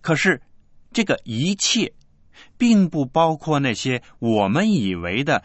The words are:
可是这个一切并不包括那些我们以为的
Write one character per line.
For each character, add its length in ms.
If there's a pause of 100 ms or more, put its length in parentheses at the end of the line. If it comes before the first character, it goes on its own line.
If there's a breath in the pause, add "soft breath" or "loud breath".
可 140
是 260 (500)
这 120
个 200
一 300
切 400 (640 loud breath)
并 320
不 160
包 300
括 240
那 160
些 260 (160 soft breath)
我 300
们 240
以 240
为 280
的 220